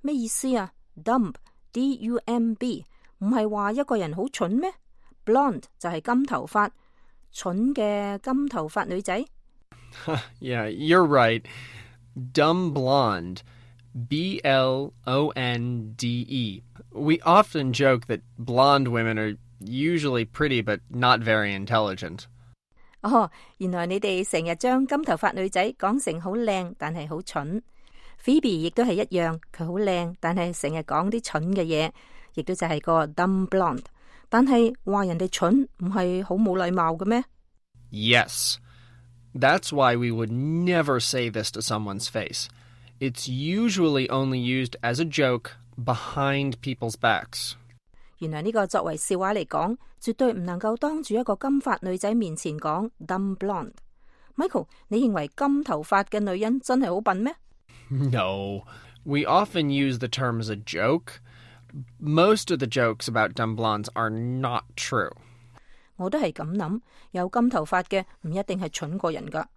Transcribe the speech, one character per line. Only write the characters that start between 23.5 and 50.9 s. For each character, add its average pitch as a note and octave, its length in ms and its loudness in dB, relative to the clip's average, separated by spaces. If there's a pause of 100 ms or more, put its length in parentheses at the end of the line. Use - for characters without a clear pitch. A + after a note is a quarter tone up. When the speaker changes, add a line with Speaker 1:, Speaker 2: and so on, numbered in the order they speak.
Speaker 1:
原 F#3 120 -4
來 F3 160 -2
你 F3+ 140 -2
哋 F#3 280 0
成 E3 160 0
日 E3+ 120 -2
將 B3+ 300 2
金 C#4+ 160 0
頭 F3+ 120 0
髮 F#3 200 0
女 F#3+ 140 -2
仔 F#3 160 2 (140)
講 A#3 240 0
成 E3 180 -4
好 F#3 120 -6
靚， G3 440 -2
但 D#3 180 -6
係 D#3 140 -8
好 E3 140 -8
蠢。 E3 400 -6 (600)
Phoebe C#4 260 4
亦 E3 220 0
都 A#3 140 0
係 B3 100 2
一 G3+ 80 0 (160)
樣， E3 200 0 (160)
佢 E3 120 -6
好 F3 60 -6
靚， F3+ 480 0
但 E3+ 140 0
係 F3 260 -2
成 D3 140 -2
日 E3 40 -2
講 D#3+ 320 0
啲 A3+ 120 -2
蠢 E3 320 -2
嘅 F#3+ 100 0
嘢， D#3+ 260 0 (440)
亦 D#3 80 -6
都 F#3 120 -4
就 F3+ 120 -2
係 D3+ 140 -2
個 D#3+ 260 2
dumb F#3 420 0
blonde。 E3+ 360 2 (440)
但 A#3+ 160 6
係 A#3+ 300 4 (100)
話 G3 200 2
人 E3+ 140 -2
哋 F#3 120 0
蠢 B3+ 380 4 (100)
唔 F3+ 80 -4
係 F#3 380 0
好 F3+ 100 -2
冇 F#3+ 240 2
禮 F3+ 140 0
貌 E3+ 200 2
嘅 E3 120 -4
咩？ A#3 200 2 (640)
Speaker 2:
Yes. A2+ 680 2 (760)
That's C3+ 360 2
why C3 260 4
we A#2+ 140 0
would A2+ 200 -2
never D#3 680 0
say A#2+ 320 -2
this G#2+ 220 -4
to G#2 80 -8
someone's G#2 480 -4
face. - 400 -6 (500)
It's C3 300 -6
usually D#3+ 800 2
only C3 300 0
used B2+ 420 0
as A#2+ 180 0
a E3+ 60 0
joke C3+ 460 0 (260)
behind C#3 840 -2
people's A#2 340 -4
backs. - 560 0 (640)
Speaker 1:
原 D#3+ 120 -6
來 D3+ 100 -6
呢 F#3+ 100 -2
個 G#3+ 160 2
作 F#3 180 0
為 D#3+ 120 -4
笑 F3+ 220 -2
話 F#3+ 160 0
嚟 F#3+ 120 -2
講， F3 300 -2 (240)
絕 A3+ 140 -2
對 B3+ 180 2
唔 F#3 120 -4
能 F3 140 -4
夠 A3 200 0
當 D#4 240 -2